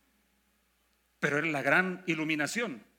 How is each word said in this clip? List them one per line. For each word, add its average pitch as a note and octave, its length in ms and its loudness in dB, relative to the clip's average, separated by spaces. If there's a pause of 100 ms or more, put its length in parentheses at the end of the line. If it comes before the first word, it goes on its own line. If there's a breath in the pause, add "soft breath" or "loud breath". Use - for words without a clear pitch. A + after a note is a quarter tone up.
(1200)
Pero D3 200 0
era D#3 80 0
la C#3+ 160 -2
gran F3+ 420 2
iluminación, D#3 760 -2 (180)